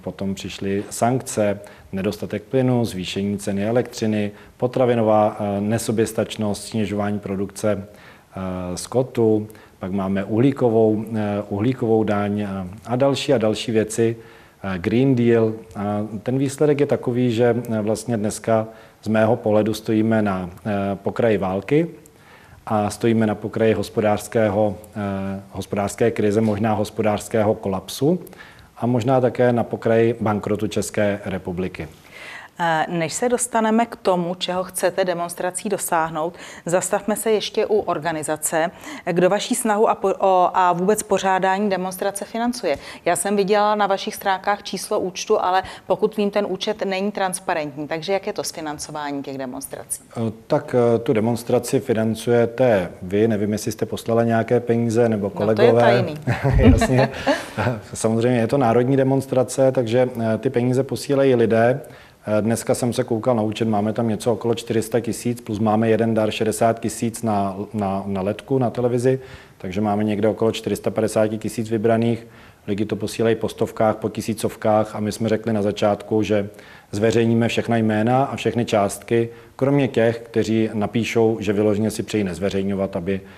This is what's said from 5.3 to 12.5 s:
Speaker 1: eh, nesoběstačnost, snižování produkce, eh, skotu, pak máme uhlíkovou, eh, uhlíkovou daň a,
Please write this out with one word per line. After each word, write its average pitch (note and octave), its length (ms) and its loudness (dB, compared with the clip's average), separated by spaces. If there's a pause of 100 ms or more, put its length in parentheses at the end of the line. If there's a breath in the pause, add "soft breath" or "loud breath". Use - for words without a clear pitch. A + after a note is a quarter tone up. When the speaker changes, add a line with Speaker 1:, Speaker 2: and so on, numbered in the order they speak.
Speaker 1:
eh, G2+ 200 -2
nesoběstačnost, G#2+ 1080 -2
snižování G#2 500 -2
produkce, G2 680 -4 (520 loud breath)
eh, F2+ 400 -6
skotu, A2 720 0 (300 loud breath)
pak F#2+ 140 -6
máme G2 320 -2
uhlíkovou, A2+ 800 2 (120)
eh, G#2 320 -2
uhlíkovou A2 560 0
daň G#2 380 -2
a, F#2+ 260 -8 (180)